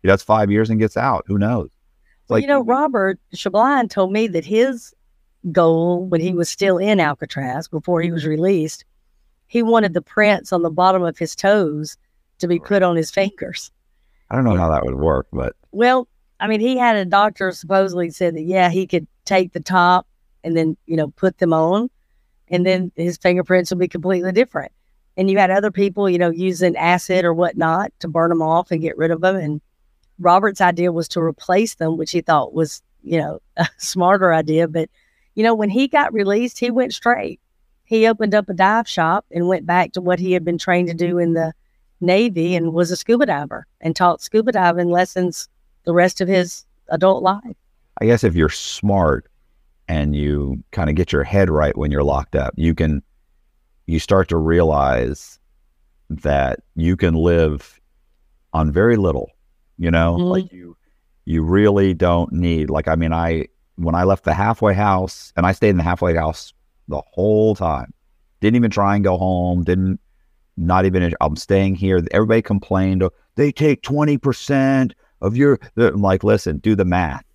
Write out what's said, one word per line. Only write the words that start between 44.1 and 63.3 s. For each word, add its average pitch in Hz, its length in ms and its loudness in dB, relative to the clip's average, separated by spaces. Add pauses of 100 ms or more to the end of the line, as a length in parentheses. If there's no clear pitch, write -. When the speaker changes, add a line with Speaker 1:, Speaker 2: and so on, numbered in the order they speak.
Speaker 2:
scuba 220 300 0
diving 175 380 2
lessons 180 580 -2 (360)
the 175 100 -2
rest 175 280 2
of 175 60 -2
his 180 380 -2 (240)
adult 165 340 2
life. 202 320 -2 (440)
Speaker 1:
I 110 60 -2
guess 117 180 4
if 90 120 2
you're 78 140 4
smart 92 800 -2 (580)
and 73 280 -2
you 71 560 -2
kinda 80 220 -2
get 85 180 -2
your 69 120 0
head 95 260 2
right 76 280 0
when 73 140 -2
you're 71 120 0
locked 71 320 -2
up, 67 200 -2
you 82 200 0
can, 78 280 -2 (840)
you 82 120 -2
start 95 300 2
to 82 80 0
realize 71 1040 0 (680)
that 69 500 -2 (160)
you 85 200 0
can 87 180 0
live 80 680 0 (720)
on 78 180 0
very 107 260 2
little, 78 320 -2 (480)
you 82 140 -2
know, 85 260 2
Speaker 2:
Mm-hmm. 180 140 0
Speaker 1:
like 185 200 -4
you, - 260 -20 (480)
you 80 180 -2
really 98 500 4
don't 85 380 0
need, 82 380 -2
like, 76 180 -4
I 80 80 0
mean, 82 180 0
I, 82 340 -2 (280)